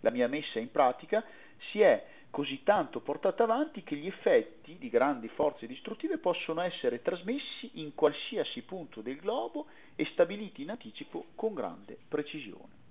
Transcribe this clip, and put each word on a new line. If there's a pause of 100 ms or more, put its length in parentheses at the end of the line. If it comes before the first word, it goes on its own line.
La
mia
messa
in
pratica (460)
si
è (140)
così
tanto
portata
avanti
che
gli
effetti
di
grandi
forze
distruttive
possono
essere
trasmessi
in
qualsiasi
punto
del
globo (280)
e
stabiliti
in
anticipo
con
grande (100)
precisione.